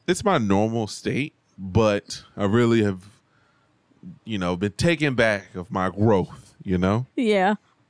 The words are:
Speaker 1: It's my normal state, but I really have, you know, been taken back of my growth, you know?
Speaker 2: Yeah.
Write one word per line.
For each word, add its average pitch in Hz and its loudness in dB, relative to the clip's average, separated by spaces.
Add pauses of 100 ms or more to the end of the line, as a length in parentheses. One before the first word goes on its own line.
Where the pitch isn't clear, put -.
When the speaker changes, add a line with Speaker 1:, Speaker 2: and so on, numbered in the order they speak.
Speaker 1:
It's - -2
my 185 2
normal 107 0
state, 117 -6 (240)
but 101 0 (140)
I 98 -2
really 113 4
have, 98 -4 (1160)
you 107 -6
know, 90 -2
been 101 -2
taken 151 0
back 107 0
of 90 -10
my 92 -2
growth, 98 0
you 92 -2
know? 104 0 (100)
Speaker 2:
Yeah. 208 2 (360)